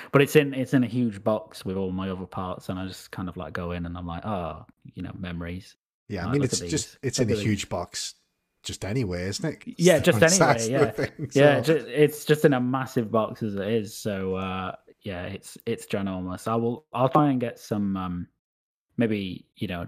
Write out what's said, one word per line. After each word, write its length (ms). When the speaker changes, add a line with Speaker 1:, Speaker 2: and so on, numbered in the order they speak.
Speaker 1:
But 120
it's 120
in, 200
it's 180
in 100
a 40
huge 360
box 400
with 140
all 140
my 180
other 160
parts, 420
and 120
I 80
just 240
kind 180
of, 80
like, 160
go 180
in 140
and 100
I'm 120
like, 180
"Oh, 400
you 80
know, 140
memories." 600
Speaker 2:
Yeah, 120
I 40
Speaker 1:
Like, 80
Speaker 2:
mean, 80
Speaker 1:
look 100
Speaker 2:
it's 120
Speaker 1:
at 60
Speaker 2:
just, 240
Speaker 1:
these. 100
Speaker 2:
it's 160
Speaker 1:
Look 100
Speaker 2:
in 60
a 20
Speaker 1:
at 60
Speaker 2:
huge 180
Speaker 1:
these. 80
Speaker 2:
box 460
just 200
anyway, 460
isn't 160
it? 180
Speaker 1:
Yeah, 200
Speaker 2:
It's 80
Speaker 1:
just 140
Speaker 2:
the 60
Speaker 1:
anyway, 120
Speaker 2:
size 280
of 60
the 60
Speaker 1:
yeah. 140
Speaker 2:
thing, 420
Speaker 1:
Yeah, 280
Speaker 2:
so. 160
Speaker 1:
ju-, 100
it's 380
just 180
in 100
a 60
massive 520
box 320
as 120
it 120
is. 280
So, 400
uh, 400
yeah, 260
it's, 400
it's 180
ginormous. 600
I 80
will, 360
I'll 160
try 220
and 100
get 200
some, 360
um, 320
maybe, 580
you 120
know, 200